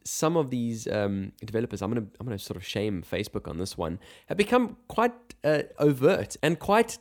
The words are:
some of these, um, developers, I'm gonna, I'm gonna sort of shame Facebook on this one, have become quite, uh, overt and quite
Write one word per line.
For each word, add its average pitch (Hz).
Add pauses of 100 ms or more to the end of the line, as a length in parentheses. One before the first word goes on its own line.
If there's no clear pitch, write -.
some 165
of 139
these, 117
um, 101 (120)
developers, 110
I'm 98
gonna, 113 (120)
I'm 120
gonna 104
sort -
of 92
shame 104
Facebook 98
on 78
this 92
one, 85 (280)
have -
become 214 (100)
quite, 240 (320)
uh, 151 (160)
overt 143
and 156
quite 226